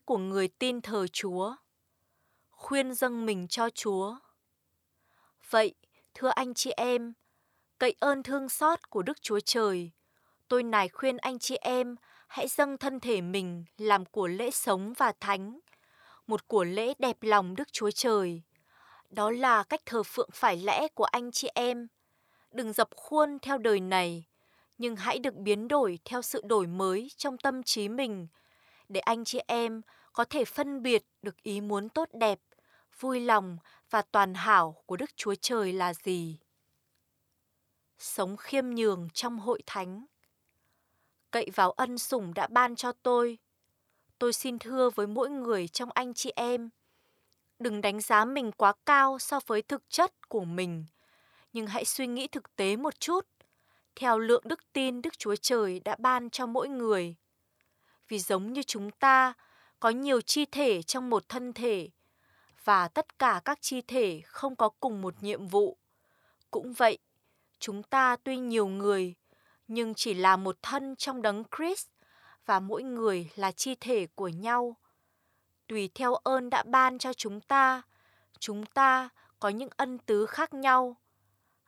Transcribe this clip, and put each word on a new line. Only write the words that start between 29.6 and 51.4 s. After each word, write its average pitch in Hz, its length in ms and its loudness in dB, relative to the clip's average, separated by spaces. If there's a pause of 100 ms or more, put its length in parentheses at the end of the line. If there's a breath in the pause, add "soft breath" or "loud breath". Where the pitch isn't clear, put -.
có 233 120 0
thể 269 200 -2
phân 277 380 -4
biệt 233 220 2 (180)
được 196 200 -10
ý 202 180 -6
muốn 208 280 -4
tốt 320 240 -4
đẹp, 214 280 0 (600 soft breath)
vui 254 200 -2
lòng 202 380 2 (320 soft breath)
và 208 120 2
toàn 190 320 2
hảo 180 520 4
của 180 100 -4
Đức 226 200 -8
Chúa 202 180 -2
Trời 202 380 -2
là 180 220 -2
gì. 170 440 -4 (1600)
Sống 196 380 -6
khiêm 254 340 -2
nhường 202 440 0
trong 240 240 -4
hội 214 280 -4
thánh. 196 400 -10 (1200)
Cậy 233 240 -4
vào 185 160 4
ân 247 280 -4
sủng 202 360 -4
đã 196 120 -2
ban 240 300 2
cho 247 160 -4
tôi, 240 460 0 (800)
tôi 240 140 0
xin 240 260 -4
thưa 247 320 2
với 208 160 -2
mỗi 240 240 -2
người 233 380 -2
trong 247 260 -8
anh 247 200 -2
chị - 220 -6
em, 240 340 -2 (880)
đừng 214 220 -4
đánh 202 200 0
giá 214 240 6
mình 254 280 -2
quá 202 200 6 (140)
cao 269 320 6
so 277 280 -4
với 220 160 0
thực - 280 -8
chất - 380 0
của 202 160 -2
mình, 170 420 -4 (680 soft breath)